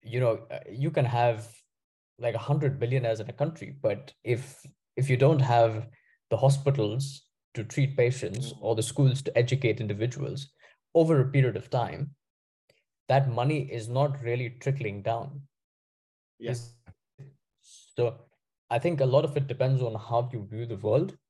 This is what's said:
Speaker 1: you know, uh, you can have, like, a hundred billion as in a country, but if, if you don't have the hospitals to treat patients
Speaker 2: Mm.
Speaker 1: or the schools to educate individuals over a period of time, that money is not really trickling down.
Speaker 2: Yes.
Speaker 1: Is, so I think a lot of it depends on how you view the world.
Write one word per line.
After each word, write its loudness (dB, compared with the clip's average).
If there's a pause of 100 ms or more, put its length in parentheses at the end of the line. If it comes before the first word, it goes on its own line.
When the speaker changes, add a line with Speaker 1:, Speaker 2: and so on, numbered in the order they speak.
Speaker 1:
you -4
know, 2 (100)
uh, -10 (120)
you -2
can 2
have, 0 (680)
like, -4
a -2
hundred 0
billion 0
as 0
in -10
a -12
country, -6
but -2 (120)
if, -4 (360)
if 0
you 4
don't 6
have 4 (400)
the 0
hospitals 2 (320)
to -6
treat -2
patients 0
Speaker 2:
Mm. -18
Speaker 1:
or 0
the 0
schools 2
to -2
educate 0
individuals -6 (440)
over 6
a 2
period 4
of -10
time, -4 (1000)
that 4
money 0 (120)
is -8
not 0
really -2 (100)
trickling -4
down. -6 (1000)
Speaker 2:
Yes. -4
Speaker 1:
Is, -16 (1200)
so 0 (520)
I 0
think 0
a 4
lot 4
of -2
it 0
depends 0
on -2
how -2
you -8
view -10
the -8
world. 0 (140)